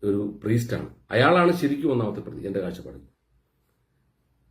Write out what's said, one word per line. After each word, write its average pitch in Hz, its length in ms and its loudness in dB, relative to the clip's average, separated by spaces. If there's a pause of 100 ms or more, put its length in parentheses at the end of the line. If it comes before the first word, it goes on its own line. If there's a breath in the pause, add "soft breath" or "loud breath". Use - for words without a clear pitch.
ഒരു 101 180 0 (220)
പ്രീസ്റ്റാണ്. 110 460 0 (220)
അയാളാണ് 175 420 6
ശരിക്കും 143 380 0
ഒന്നാമത്തെ 107 300 0
പ്രതി - 260 -12
എന്റെ 98 160 -2
കാഴ്ചപ്പാടിൽ. 76 400 -10 (1500)